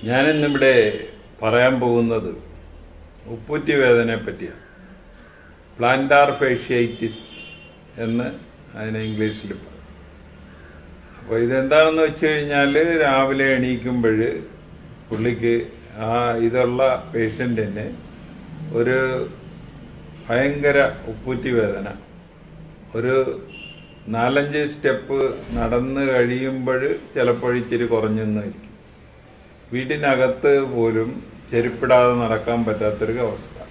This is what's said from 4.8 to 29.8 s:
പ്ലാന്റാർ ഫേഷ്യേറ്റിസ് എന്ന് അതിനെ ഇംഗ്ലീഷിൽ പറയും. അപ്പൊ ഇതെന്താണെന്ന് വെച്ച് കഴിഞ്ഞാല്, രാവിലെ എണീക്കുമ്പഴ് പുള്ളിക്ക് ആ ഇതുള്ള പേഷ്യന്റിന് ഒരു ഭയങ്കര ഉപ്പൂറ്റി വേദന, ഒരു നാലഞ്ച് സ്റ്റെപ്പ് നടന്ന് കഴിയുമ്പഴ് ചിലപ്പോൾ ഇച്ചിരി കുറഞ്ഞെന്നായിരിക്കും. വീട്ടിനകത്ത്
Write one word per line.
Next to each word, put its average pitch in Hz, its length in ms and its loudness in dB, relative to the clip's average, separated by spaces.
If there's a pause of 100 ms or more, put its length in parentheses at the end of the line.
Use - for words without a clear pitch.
പ്ലാന്റാർ 139 520 4 (120)
ഫേഷ്യേറ്റിസ് 117 840 -2 (800)
എന്ന് 117 240 -2 (500)
അതിനെ 110 300 -6
ഇംഗ്ലീഷിൽ 107 420 -4 (120)
പറയും. - 260 -20 (1300)
അപ്പൊ 107 120 -8 (140)
ഇതെന്താണെന്ന് 151 640 4
വെച്ച് 151 240 -4
കഴിഞ്ഞാല്, 147 520 2 (200)
രാവിലെ 135 520 2
എണീക്കുമ്പഴ് 120 720 0 (800)
പുള്ളിക്ക് 117 480 0 (540)
ആ - 20 0 (360)
ഇതുള്ള 123 340 2 (320)
പേഷ്യന്റിന് 110 720 -2 (920)
ഒരു 127 200 2 (1300)
ഭയങ്കര 143 500 2 (360)
ഉപ്പൂറ്റി 127 440 -6
വേദന, 98 300 -2 (1120)
ഒരു 127 180 0 (1000)
നാലഞ്ച് 143 460 0 (100)
സ്റ്റെപ്പ് 135 480 -2 (380)
നടന്ന് 123 520 -2
കഴിയുമ്പഴ് 131 800 0 (260)
ചിലപ്പോൾ 123 440 0
ഇച്ചിരി 120 340 -2
കുറഞ്ഞെന്നായിരിക്കും. 107 800 -4 (1000)
വീട്ടിനകത്ത് 131 800 2 (200)